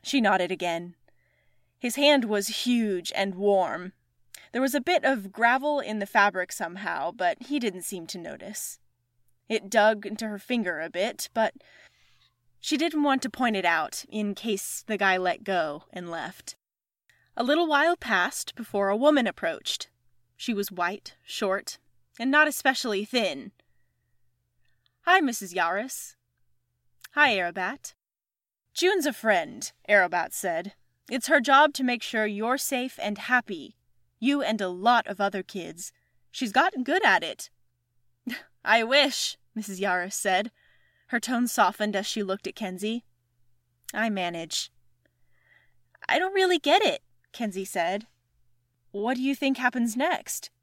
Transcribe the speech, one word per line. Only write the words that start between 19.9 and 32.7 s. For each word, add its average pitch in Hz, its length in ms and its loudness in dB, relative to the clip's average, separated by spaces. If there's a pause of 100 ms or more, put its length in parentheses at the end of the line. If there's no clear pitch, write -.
She - 160 -4
was 202 180 -4
white, 175 540 -6
short, - 520 -4 (400)
and 254 140 -2
not 302 160 6
especially 247 560 0
thin. 190 480 -2 (1500)
"Hi, 370 180 6
Missus 226 340 -2
Yaris." 185 640 -4 (960)
"Hi, 285 240 2
Aerobat." 185 600 -6 (800)
"June's 359 320 2
a 285 60 0
friend," 185 600 0 (180)
Aerobat 180 420 4
said. 180 420 -4 (380)
"It's 240 160 -4
her 285 140 6
job 285 320 6
to 269 100 -4
make 240 180 0
sure 220 240 -2
you're 214 320 -2
safe 262 400 -4